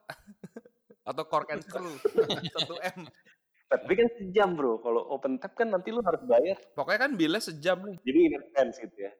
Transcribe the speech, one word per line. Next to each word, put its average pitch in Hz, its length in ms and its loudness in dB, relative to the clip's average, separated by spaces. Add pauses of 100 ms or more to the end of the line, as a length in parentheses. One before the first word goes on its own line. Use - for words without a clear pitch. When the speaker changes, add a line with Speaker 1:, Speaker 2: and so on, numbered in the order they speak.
Speaker 1:
<laughs> - 600 -20 (380)
Atau 143 180 -6
Cork 151 240 -2
and 156 140 -6
Screw. 175 400 -10
<laughs> - 500 0
Satu 165 240 -4
M. 175 300 -8 (580)
Speaker 2:
Tapi - 300 0
kan 233 180 8
sejam, 190 380 0
Bro. 135 280 0
Kalau 117 300 0
open 135 280 -2
tab 190 160 -12
kan 226 140 0
nanti 190 220 -2
lu 226 120 -4
harus 185 200 -2
bayar. 226 380 2 (120)
Speaker 1:
Pokoknya 170 300 -2
kan 285 120 2
bilnya 170 260 2
sejam 180 420 -2
nih. 196 180 -12
Speaker 2:
Jadi 135 220 2
in 156 140 6
advance 135 420 0
gitu 107 220 -16
ya. 98 200 -10